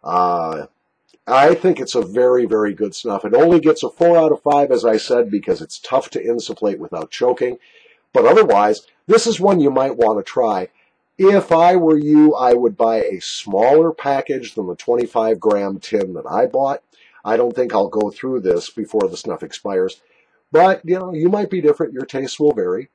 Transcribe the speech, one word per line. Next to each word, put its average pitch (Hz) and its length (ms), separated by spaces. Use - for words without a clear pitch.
Uh, 85 640
I 139 260
think 180 240
it's 127 160
a 120 80
very, 123 420
very 107 300
good 104 180
snuff. 101 320
It 104 100
only 165 260
gets 156 240
a 120 40
four 170 280
out 160 160
of - 100
five, 143 300
as 120 120
I 110 120
said, 120 340
because 98 320
it's - 160
tough - 320
to - 120
insufflate 107 560
without 80 340
choking. 123 460
But - 140
otherwise, 110 560
this 226 200
is 226 120
one 185 220
you 139 100
might 131 260
want 110 220
to 98 100
try. 104 400
If 190 360
I 175 240
were 156 220
you, 151 360
I 123 200
would 120 220
buy 113 280
a 92 160
smaller 135 720
package 135 600
than 101 120
the 90 80
twenty-five 117 640
gram 101 400
tin 95 360
that 78 120
I 110 200
bought. 135 360
I 110 120
don't 120 180
think 120 180
I'll 101 160
go 107 220
through 131 300
this 90 300
before 104 380
the 87 80
snuff - 280
expires. 95 560
But, 185 340
you 180 140
know, 185 140
you 165 160
might 208 220
be 185 100
different. 147 320
Your 131 140
tastes 135 340
will 147 140
vary. 98 400